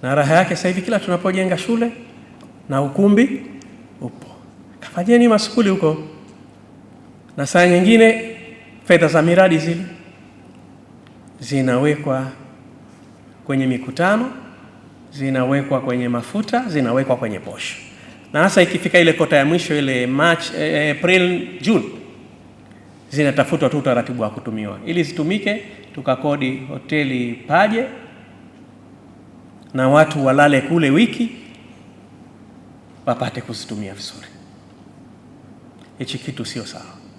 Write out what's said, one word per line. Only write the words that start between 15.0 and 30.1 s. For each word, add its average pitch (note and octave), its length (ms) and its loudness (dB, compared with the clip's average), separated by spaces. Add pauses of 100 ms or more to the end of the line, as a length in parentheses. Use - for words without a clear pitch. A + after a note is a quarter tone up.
zinawekwa C3+ 680 -2
kwenye B2 280 -4
mafuta, G#3+ 600 -4
zinawekwa C3 460 0
kwenye G#2+ 240 -6
posho. - 360 -12 (580)
Na D3 100 0
hasa F#3+ 180 4
ikifika - 380 2
ile E3 140 4
kota D#3 240 2
ya C#3 80 4
mwisho D#3+ 320 0
ile C3 300 -2
March, D#3 500 0
eh, D3+ 400 -2
April, F3+ 500 0 (140)
June, D#3+ 220 0 (1300)
zinatafutwa C#3+ 580 0
tu D3+ 80 -4
utaratibu B2 440 -2
wa G#2+ 80 -2
kutumiwa. G#2 560 -10
Ili E3+ 180 -2
zitumike, G3+ 600 -4 (320)
tukakodi C#3 640 -4 (120)
hoteli C3 640 -4
Paje G#3 520 0 (1900)
na C3 160 2
watu D3+ 360 4